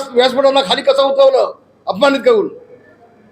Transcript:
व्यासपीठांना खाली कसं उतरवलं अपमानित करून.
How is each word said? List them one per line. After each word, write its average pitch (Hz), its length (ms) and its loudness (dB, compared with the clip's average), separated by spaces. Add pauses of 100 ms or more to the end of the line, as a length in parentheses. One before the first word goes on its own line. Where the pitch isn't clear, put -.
(140)
व्यासपीठांना 269 460 0
खाली 262 220 -2
कसं 269 200 2
उतरवलं 269 520 2 (320)
अपमानित 262 340 0
करून. 214 280 0 (840)